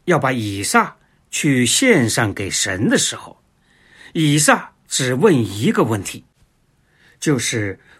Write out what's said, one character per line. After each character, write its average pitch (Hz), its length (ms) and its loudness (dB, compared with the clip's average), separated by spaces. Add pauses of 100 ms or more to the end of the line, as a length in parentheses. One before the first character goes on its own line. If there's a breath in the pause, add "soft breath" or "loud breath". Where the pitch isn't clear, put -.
要 170 160 2
把 131 100 -2
以 104 320 -4
撒 - 340 0 (340)
去 131 360 2
献 165 420 2
上 107 240 -2
给 95 160 -8
神 98 400 -2
的 247 80 2
时 - 200 -2
候， - 260 -20 (680 soft breath)
以 151 260 2
撒 - 340 2 (140)
只 127 280 -2
问 175 220 4
一 110 360 0
个 202 100 2
问 110 200 -2
题， - 220 -14 (960 soft breath)
就 143 200 0
是 104 420 -6 (200 soft breath)